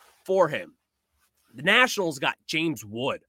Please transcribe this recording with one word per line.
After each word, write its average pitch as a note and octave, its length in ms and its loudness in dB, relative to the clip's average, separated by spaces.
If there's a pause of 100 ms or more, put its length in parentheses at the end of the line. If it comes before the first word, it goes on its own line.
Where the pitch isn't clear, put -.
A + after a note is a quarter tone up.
(260)
for F#3+ 220 4
him. G2+ 260 -6 (800)
The A#2+ 80 -16
Nationals G3 560 2
got C#3 180 0 (120)
James D#3+ 360 -4
Wood, A2 460 -6